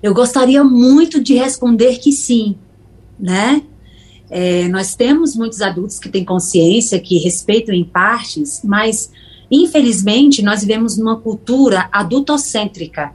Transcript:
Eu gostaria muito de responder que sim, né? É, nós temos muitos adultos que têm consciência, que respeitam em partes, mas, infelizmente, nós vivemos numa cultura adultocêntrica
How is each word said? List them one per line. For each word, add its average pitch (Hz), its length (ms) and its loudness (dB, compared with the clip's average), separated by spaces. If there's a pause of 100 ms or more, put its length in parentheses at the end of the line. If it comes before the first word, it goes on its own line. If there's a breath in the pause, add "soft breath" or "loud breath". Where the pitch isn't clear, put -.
Eu 202 120 0
gostaria 254 480 2
muito 277 580 4
de 262 140 2
responder 247 640 0
que 294 140 2
sim, 214 440 -2 (600)
né? 208 440 0 (680 soft breath)
É, 180 380 -2
nós 190 260 -4
temos 285 400 0
muitos 226 260 -6
adultos 190 380 -6
que - 100 -16
têm 185 160 -4
consciência, 185 760 0
que 180 180 -2
respeitam 202 560 -2
em 180 80 0
partes, 180 800 -4
mas, 220 480 -4 (400 soft breath)
infelizmente, 262 920 2
nós 202 200 0
vivemos 214 360 -2
numa 220 200 -2
cultura 220 760 0
adultocêntrica 208 1200 -4